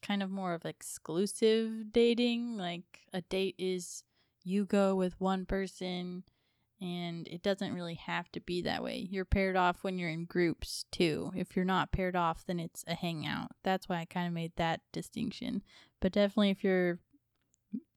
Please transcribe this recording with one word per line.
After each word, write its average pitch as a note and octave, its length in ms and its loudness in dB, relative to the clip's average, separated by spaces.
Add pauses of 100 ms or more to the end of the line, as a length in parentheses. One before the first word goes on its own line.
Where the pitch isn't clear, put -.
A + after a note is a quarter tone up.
kind G3+ 220 0
of F#3+ 80 -2
more F#3+ 240 -2
of E3 100 -8
exclusive A3 1300 0
dating. A#3 640 4
Like, F3 440 -8 (120)
a F#3 100 -2
date F#3+ 360 -2
is F#3 460 -4 (400)
you G3 200 0
go G3 300 4
with F#3 260 0
one F#3+ 240 2
person, F3+ 800 -4 (580)
and F3 460 -6
it - 160 -10
doesn't G3 320 2
really E3+ 220 -6
have E3+ 340 -4
to - 80 -6
be F3 240 -2
that - 220 0
way. B1+ 260 -4
You're F#3+ 140 -2
paired F#3+ 320 2
off F3+ 260 2
when F#3 160 -2
you're F3 100 -2
in E3 160 -4
groups, - 680 0
too. F3 420 0
If F#3 220 -4
you're F#3 80 2
not F#3 260 2
paired F#3 240 -2
off, E3+ 320 0
then F3 140 -2
it's - 260 -10
a E3 80 -4
hangout. D3+ 560 -4 (140)
That's F#3+ 240 0
why F3 100 -2
I E3 60 -4
kinda F3 260 -2
made E3 240 -4
that E3 280 0 (100)
distinction. - 720 -6 (340)
But F#3 140 2
definitely G3+ 380 4
if F#3+ 120 -2
you're F3+ 380 2 (960)